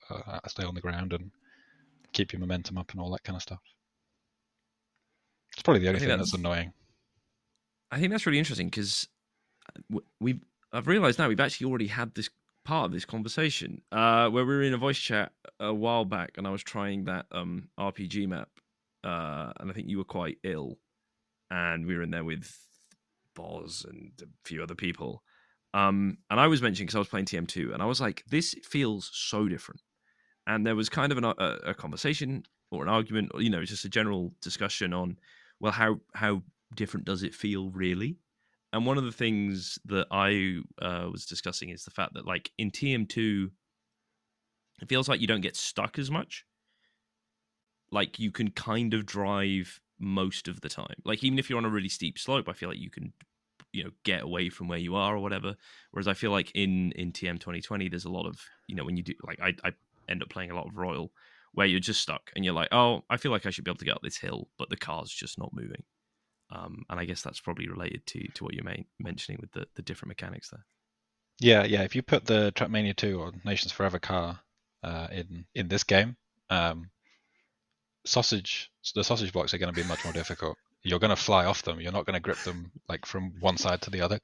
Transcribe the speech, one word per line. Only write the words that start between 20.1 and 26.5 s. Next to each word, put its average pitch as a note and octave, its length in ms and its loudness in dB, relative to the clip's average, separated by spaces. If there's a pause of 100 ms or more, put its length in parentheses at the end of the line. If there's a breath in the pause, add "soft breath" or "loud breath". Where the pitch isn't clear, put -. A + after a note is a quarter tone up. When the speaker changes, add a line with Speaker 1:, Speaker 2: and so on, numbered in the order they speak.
Speaker 2:
ill, D#2 340 -6 (720)
and E2+ 360 -2
we F2+ 100 0
were E2+ 80 -2
in E2 80 -4
there E2 140 -4
with D#2+ 320 -8 (800)
Boz E2 520 -10
and - 240 -16 (100)
a - 60 -18 (160)
few D#2 180 -8
other E2 140 -8
people. E2+ 480 -6 (500 soft breath)
Um, G2 440 6 (120)
and G#2+ 100 4
I C#3+ 80 10
was D#3 140 6